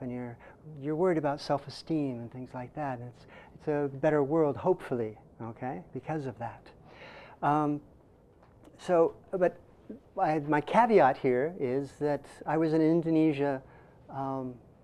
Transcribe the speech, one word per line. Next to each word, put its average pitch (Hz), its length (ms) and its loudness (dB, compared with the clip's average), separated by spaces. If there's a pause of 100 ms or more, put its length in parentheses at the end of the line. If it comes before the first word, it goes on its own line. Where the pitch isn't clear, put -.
and 127 100 -8
you're, 120 260 -10 (460)
you're 151 140 -4
worried 175 220 2
about 147 220 -2
self-esteem 143 800 -4
and 117 140 -12
things 127 200 -12
like 123 220 -12
that. 139 240 -6
And 123 100 -12
it's, - 180 -20 (280)
it's - 140 -12
a 147 200 0 (100)
better 151 260 4
world, 143 320 2
hopefully, 123 600 -2 (240)
okay, 127 400 -8 (140)
because 147 320 -6
of 123 140 -10
that. 117 260 -12 (720)
Um, 147 400 0 (960)
so, 170 360 4 (160)
but 180 260 0 (640)
I, 160 200 2
my 151 200 2
caveat 185 560 6
here 135 440 0
is 135 400 -2
that 147 240 -2 (220)
I 151 120 0
was 160 140 2
in 160 80 4
Indonesia, 156 800 2 (480)
um, 135 440 -6 (300)